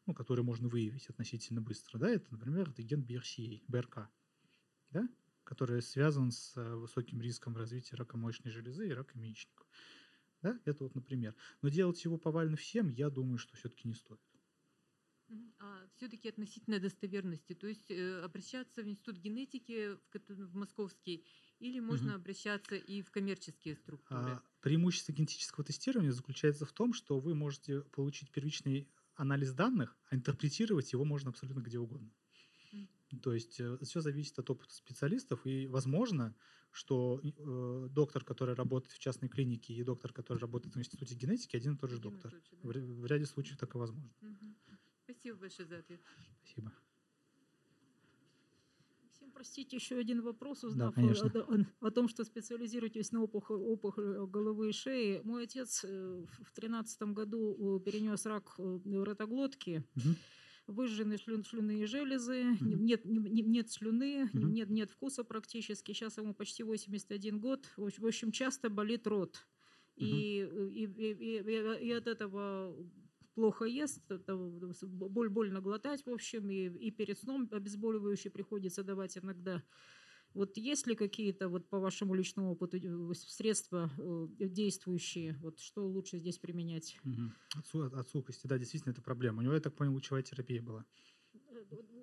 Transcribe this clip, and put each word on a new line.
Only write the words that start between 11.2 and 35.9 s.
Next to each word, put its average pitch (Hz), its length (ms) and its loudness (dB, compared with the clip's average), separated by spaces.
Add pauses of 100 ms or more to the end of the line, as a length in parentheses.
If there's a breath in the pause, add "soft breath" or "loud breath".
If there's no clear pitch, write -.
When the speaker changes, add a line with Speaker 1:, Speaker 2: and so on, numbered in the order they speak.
Speaker 1:
Но 147 80 4
делать 175 340 2
его 165 140 0
повально 160 380 2
всем, 214 340 0
я 139 200 2
думаю, 131 280 0
что - 180 -10
все-таки - 320 -8
не 113 60 -2
стоит. - 260 -16 (1080)
Speaker 2:
Мгм. 226 300 -14
А 196 280 -14 (100)
все-таки 226 320 -8
относительно 214 500 -2
достоверности, 185 760 -4
то 190 120 -10
есть, 214 240 -8
э, 185 320 -4
обращаться 220 600 -8
в 208 60 -6
Институт 208 300 -8
генетики, 220 760 -4
в - 140 -20
кото-, 202 240 -12
в 185 200 -10
московский, 190 720 -4 (320 loud breath)
или 247 220 -4
можно 214 300 2
Speaker 1:
Мгм. 202 40 0
Speaker 2:
обращаться 196 640 -4
и - 260 -6
в - 80 -12
коммерческие 185 680 -4
структуры? 127 600 -4
Speaker 1:
А, - 40 -14 (180)
преимущество 165 520 6
генетического - 520 0
тестирования 165 480 4
заключается 147 520 2
в - 80 -10
том, 240 200 4
что - 260 0
вы 160 160 2
можете 143 480 -2
получить 143 480 -4
первичный 139 580 0 (260)
анализ 139 380 2
данных, 175 440 4 (140)
а 139 40 2
интерпретировать 143 800 2
его 131 120 2
можно 139 260 0
абсолютно 135 300 -6
где 117 180 -4
угодно. 117 340 -6 (600 loud breath)
Speaker 2:
Мгм. 202 160 -10 (340)
Speaker 1:
То 127 100 2
есть, 113 280 -4
э, 123 220 -4
все 165 180 -4
зависит 147 380 -2
от 123 120 -6
опыта - 240 -4
специалистов, - 720 -2
и 135 220 0
возможно, 131 640 2 (380 loud breath)